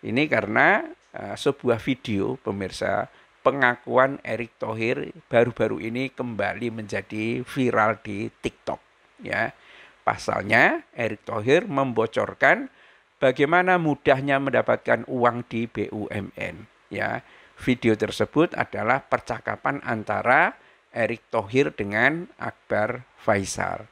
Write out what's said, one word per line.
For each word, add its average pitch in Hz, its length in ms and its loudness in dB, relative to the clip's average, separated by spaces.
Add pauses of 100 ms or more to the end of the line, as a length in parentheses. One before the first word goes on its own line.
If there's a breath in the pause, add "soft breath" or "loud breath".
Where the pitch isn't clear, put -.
ini 123 240 0
karena, 135 560 2 (320)
eh, 101 220 -10
sebuah 120 420 0
video, 120 640 -2
pemirsa, 98 680 -4 (320 soft breath)
pengakuan 127 800 2
Erick 113 400 -8
Thohir 113 560 -4 (160)
baru-baru 117 480 2
ini 120 320 -6
kembali 107 640 -4
menjadi 110 720 -6
viral 110 560 0
di 107 260 -8 (140)
TikTok. - 400 -6 (400)
Ya, 117 320 -2 (480 loud breath)
pasalnya 113 800 2 (160)
Erick 117 240 -4
Thohir 139 480 2
membocorkan 131 1040 0 (420 soft breath)
bagaimana 165 640 4
mudahnya 143 560 2
mendapatkan 120 720 0
uang 120 400 0
di 117 160 -2
B 110 240 -6
U 107 240 -8
M 98 240 -6
N. 95 320 -10 (240)
Ya, 107 320 -4 (320 soft breath)
video 120 400 2
tersebut 107 560 0
adalah 110 480 -2
percakapan 123 840 -4
antara 120 680 2 (400 soft breath)
Erick 117 400 -2
Thohir 117 400 2
dengan 123 640 0
Akbar 113 800 -4
Faisal 95 760 -2